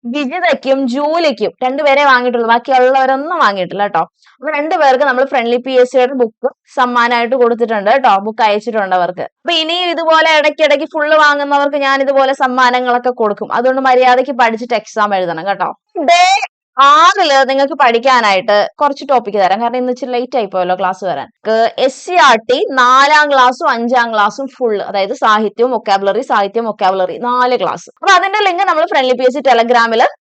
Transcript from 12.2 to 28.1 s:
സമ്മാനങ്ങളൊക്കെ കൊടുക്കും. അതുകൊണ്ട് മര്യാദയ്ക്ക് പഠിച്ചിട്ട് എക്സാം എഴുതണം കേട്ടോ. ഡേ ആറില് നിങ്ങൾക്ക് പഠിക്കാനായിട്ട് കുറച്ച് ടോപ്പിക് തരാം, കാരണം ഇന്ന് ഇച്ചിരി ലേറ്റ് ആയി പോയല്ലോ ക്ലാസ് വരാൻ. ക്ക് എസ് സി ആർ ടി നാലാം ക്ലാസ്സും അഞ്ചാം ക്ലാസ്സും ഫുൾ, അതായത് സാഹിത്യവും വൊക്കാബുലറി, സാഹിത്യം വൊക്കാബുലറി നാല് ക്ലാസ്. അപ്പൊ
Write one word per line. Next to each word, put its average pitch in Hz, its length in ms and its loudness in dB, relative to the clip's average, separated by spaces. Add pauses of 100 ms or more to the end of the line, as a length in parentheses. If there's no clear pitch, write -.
സമ്മാനങ്ങളൊക്കെ 247 760 0
കൊടുക്കും. 214 440 -4
അതുകൊണ്ട് 262 280 0
മര്യാദയ്ക്ക് 254 500 2
പഠിച്ചിട്ട് 233 420 -2
എക്സാം 208 420 -2
എഴുതണം 170 300 -4
കേട്ടോ. 190 240 -4 (400)
ഡേ 349 120 4 (540)
ആറില് 302 600 4 (120)
നിങ്ങൾക്ക് 277 340 -2
പഠിക്കാനായിട്ട് 233 880 2 (100)
കുറച്ച് 285 300 -2
ടോപ്പിക് 220 320 0
തരാം, 190 200 2
കാരണം 240 140 -4
ഇന്ന് 254 160 -2
ഇച്ചിരി 247 180 -8
ലേറ്റ് 247 260 -4
ആയി 214 180 -2
പോയല്ലോ 180 260 -2
ക്ലാസ് 190 240 -4
വരാൻ. 151 240 -6 (180)
ക്ക് 220 100 0 (220)
എസ് 262 280 -2
സി 359 80 -6 (120)
ആർ 240 100 4 (120)
ടി 254 100 0 (220)
നാലാം 285 520 4
ക്ലാസ്സും 262 380 2
അഞ്ചാം 233 440 -2
ക്ലാസ്സും 214 320 -2 (100)
ഫുൾ, 220 260 -2
അതായത് 196 320 -4
സാഹിത്യവും 220 600 0
വൊക്കാബുലറി, 196 460 0 (100)
സാഹിത്യം 208 320 -2
വൊക്കാബുലറി 190 540 -2
നാല് 247 440 -2
ക്ലാസ്. - 260 -6 (120)
അപ്പൊ 381 160 2